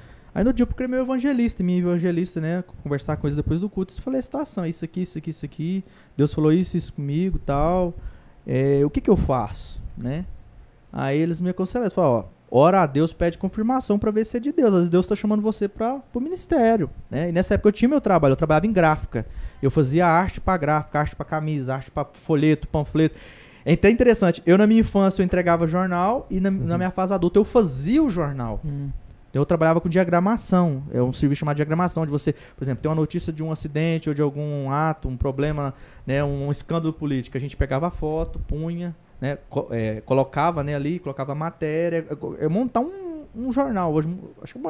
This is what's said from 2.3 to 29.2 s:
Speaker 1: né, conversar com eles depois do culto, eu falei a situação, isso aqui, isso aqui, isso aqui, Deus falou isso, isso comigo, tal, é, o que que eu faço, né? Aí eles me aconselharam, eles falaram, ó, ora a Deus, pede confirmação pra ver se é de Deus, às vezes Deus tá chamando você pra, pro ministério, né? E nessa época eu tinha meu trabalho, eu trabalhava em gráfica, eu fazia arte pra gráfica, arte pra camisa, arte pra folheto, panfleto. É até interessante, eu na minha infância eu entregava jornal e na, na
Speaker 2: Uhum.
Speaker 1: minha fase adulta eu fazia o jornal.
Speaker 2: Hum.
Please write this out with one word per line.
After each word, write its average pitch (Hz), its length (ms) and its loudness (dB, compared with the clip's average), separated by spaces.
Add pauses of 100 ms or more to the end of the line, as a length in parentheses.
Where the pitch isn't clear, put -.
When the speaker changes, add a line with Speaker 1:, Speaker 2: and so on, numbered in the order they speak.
Speaker 1:
né, 170 220 -2 (200)
conversar 143 340 -4
com - 80 -6
eles 143 120 -2
depois 151 220 0
do 202 100 -4
culto, 185 280 -6
eu - 60 -12
falei 262 160 -2
a 247 40 -4
situação, 269 420 -6
isso 165 180 -6
aqui, 170 180 -6
isso 185 160 -8
aqui, 165 120 -10
isso - 160 -10
aqui, 180 380 -6 (340)
Deus 147 160 2
falou 156 180 4
isso, 180 240 2
isso - 180 -4
comigo, 151 460 -2
tal, 170 540 0 (520)
é, 139 400 2
o 147 40 2
que 262 100 -2
que - 100 0
eu 202 60 8
faço, - 680 -2 (160)
né? 143 280 -6 (680)
Aí 135 280 -2
eles 165 200 0
me 180 100 -2
aconselharam, 190 360 -2
eles 185 80 -2
falaram, 131 340 2 (240)
ó, 117 140 4
ora 190 160 6
a 165 40 4
Deus, 147 280 0
pede 170 240 -2
confirmação 220 600 -2
pra 214 140 0
ver 214 140 0
se 233 100 -8
é 240 60 -2
de 285 100 -4
Deus, 285 200 4
às 190 40 4
vezes 175 140 4
Deus 180 180 2
tá 214 80 0
chamando 214 260 0
você 208 280 -2
pra, 240 300 -4 (120)
pro 247 80 -4
ministério, 240 680 2 (200)
né? 165 200 -4
E - 20 -4
nessa 185 220 2
época 208 160 4
eu 202 40 4
tinha 233 140 2
meu 285 140 2
trabalho, 156 320 4
eu 131 40 -2
trabalhava 156 300 2
em 226 60 0
gráfica, 156 520 2 (380)
eu 131 80 4
fazia 156 340 2
arte 175 360 2
pra 185 160 0
gráfica, 151 420 -2
arte 151 160 -2
pra 151 100 -8
camisa, 151 500 -4
arte 135 140 -10
pra 147 160 -6 (200)
folheto, 151 420 2
panfleto. 156 480 0 (480)
É - 80 2
até 190 180 6
interessante, 226 560 4
eu 170 120 8
na 214 100 6
minha 226 140 6
infância 196 400 2
eu 185 40 2
entregava 175 400 2
jornal 180 640 0
e 185 120 -2
na, 196 100 2
na 170 220 -2
Speaker 2:
Uhum. 175 40 0
Speaker 1:
minha 180 140 -2
fase 185 220 -2
adulta 175 260 2
eu 214 60 6
fazia 196 580 2
o 285 60 2
jornal. 139 560 -4
Speaker 2:
Hum. 143 240 -6 (420)